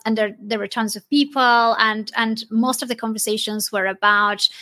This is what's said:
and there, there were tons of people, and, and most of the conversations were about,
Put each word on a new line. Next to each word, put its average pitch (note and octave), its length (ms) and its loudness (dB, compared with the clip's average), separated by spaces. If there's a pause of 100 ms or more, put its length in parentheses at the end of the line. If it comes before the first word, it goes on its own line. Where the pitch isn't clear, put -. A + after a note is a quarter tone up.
and A3 120 0
there, G#3+ 240 -2
there G#3 160 -6
were G3+ 100 -6
tons A3 280 -4
of - 120 -16
people, B3 720 4
and, G#3+ 380 0
and A3 340 -2
most A#3+ 320 0
of B3 80 -6
the A#3+ 60 -6
conversations G#3+ 760 -4
were F#3+ 140 -2
about, G#3 640 2 (120)